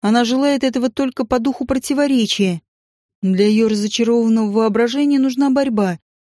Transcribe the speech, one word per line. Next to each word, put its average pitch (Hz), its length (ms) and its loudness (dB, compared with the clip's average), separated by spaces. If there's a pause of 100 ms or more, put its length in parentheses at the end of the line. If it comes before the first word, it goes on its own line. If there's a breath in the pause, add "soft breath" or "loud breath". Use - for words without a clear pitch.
Она 233 220 2
желает 269 380 0
этого 254 280 0
только 262 340 -4
по 254 140 0
духу 247 260 -2
противоречия. 254 960 0 (640)
Для 190 260 2
ее 220 200 2
разочарованного 226 840 0
воображения 233 680 0
нужна 269 320 0
борьба. 220 480 0 (240)